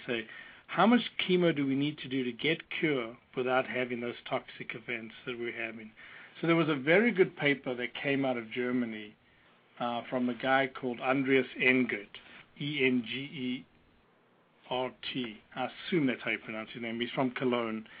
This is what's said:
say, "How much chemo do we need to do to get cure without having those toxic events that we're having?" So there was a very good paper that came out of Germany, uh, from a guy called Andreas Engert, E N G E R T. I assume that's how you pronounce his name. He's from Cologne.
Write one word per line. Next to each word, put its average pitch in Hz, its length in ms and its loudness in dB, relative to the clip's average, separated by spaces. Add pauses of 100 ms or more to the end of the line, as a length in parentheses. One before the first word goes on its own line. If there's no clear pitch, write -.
say, 113 220 -2 (400)
"How 175 180 4
much 240 240 4 (160)
chemo 175 300 4
do 143 100 0
we 135 80 2
need 147 260 0
to 135 100 -10
do 131 160 0
to 120 80 -4
get 151 360 -2
cure 127 460 -2 (220)
without 127 280 2
having 123 360 -4
those 120 140 -6 (140)
toxic - 460 -6
events 113 400 -10 (100)
that 120 140 -8
we're 117 140 -4
having?" 113 380 -10 (480)
So 165 80 -2
there 165 80 6
was 160 140 4
a 156 60 2
very 175 360 4
good 175 240 4
paper 139 400 0
that 120 260 -6
came 139 220 0
out 127 140 0
of 113 120 -8
Germany, 117 640 -2 (640)
uh, 120 320 -4
from 123 200 2
a 123 40 0
guy 135 340 4
called 127 340 -6
Andreas 131 460 4 (140)
Engert, 127 560 2 (440)
E 143 240 0
N 127 200 4
G 113 140 -8
E 135 460 -6 (1040)
R 127 200 -2 (220)
T. 117 300 -6 (140)
I 131 100 -4 (220)
assume 160 180 2
that's 117 180 0
how 117 80 -2
you 110 60 0
pronounce 110 340 -10
his 120 100 -10
name. 117 200 -4
He's 120 80 -2
from 131 220 0
Cologne. 117 540 0 (140)